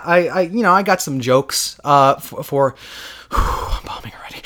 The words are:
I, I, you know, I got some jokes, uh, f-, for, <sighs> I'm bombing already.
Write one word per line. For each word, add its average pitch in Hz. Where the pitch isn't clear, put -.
I, 175
I, 175
you 185
know, 185
I 196
got 185
some 135
jokes, 127
uh, 143
f-, -
for, 139
<sighs> -
I'm -
bombing -
already. -